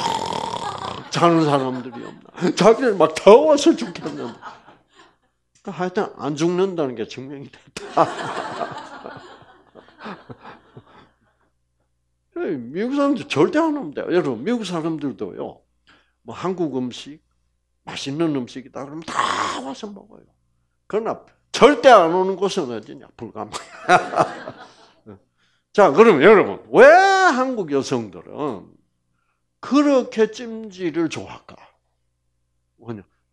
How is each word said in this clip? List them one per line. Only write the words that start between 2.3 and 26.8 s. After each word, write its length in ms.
자기들 400
막 180
더워서 640
죽겠는데. 580
하여튼 420
안 180
죽는다는 600
게 120
증명이 440
됐다. 560
<laughs> 380
미국 240
사람들 320
절대 320
안 180
오면 160
돼요. 160
여러분, 340
미국 220
사람들도요, 960
뭐 120
한국 420
음식, 440
맛있는 520
음식이다 500
그러면 200
다 560
와서 260
먹어요. 360
그러나 340
절대 380
안 240
오는 220
곳은 360
어디냐? 460
불가마. 340
<laughs> 1900
자, 180
그럼 320
여러분, 480
왜 140